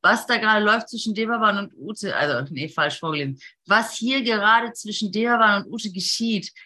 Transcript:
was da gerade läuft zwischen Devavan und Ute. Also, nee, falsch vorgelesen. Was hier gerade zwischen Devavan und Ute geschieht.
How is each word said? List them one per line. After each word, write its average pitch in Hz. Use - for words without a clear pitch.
was 220
da 233
gerade 214
läuft 226
zwischen 220
Devavan 220
und 202
Ute. 196
Also, 139
nee, 147
falsch 151
vorgelesen. 143
Was 220
hier 262
gerade 226
zwischen 208
Devavan 220
und -
Ute 214
geschieht. 196